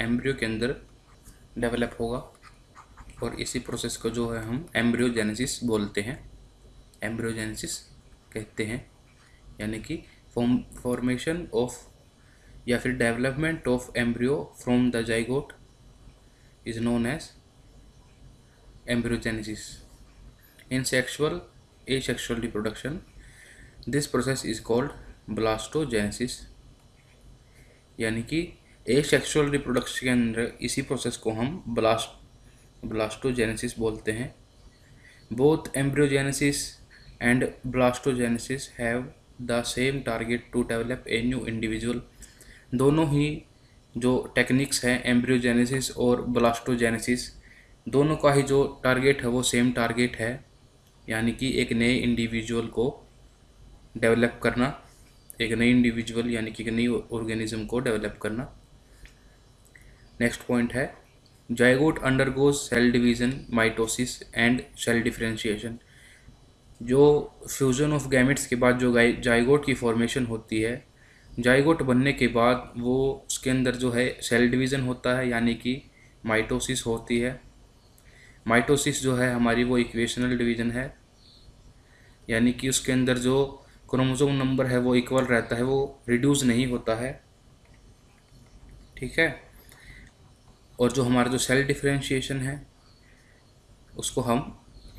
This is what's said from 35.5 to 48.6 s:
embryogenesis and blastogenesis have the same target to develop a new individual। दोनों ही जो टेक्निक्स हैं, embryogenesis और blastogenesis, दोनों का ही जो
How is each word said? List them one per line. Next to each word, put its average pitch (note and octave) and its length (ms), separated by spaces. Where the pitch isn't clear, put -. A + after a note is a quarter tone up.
embryogenesis C#3 800
and B2 220
blastogenesis B2 1000
have A#2+ 240
the A#2+ 240
same C3+ 400
target A#2 480
to A#2+ 160
develop A#2 380
a A2+ 160
new B2 200
individual। A2+ 540
दोनों D3 340
ही C#3+ 180
जो B2 400
टेक्निक्स C3 500
हैं, B2 200
embryogenesis B2 920
और B2 320
blastogenesis, A#2+ 960
दोनों C#3+ 300
का C#3+ 160
ही C#3 100
जो C#3 200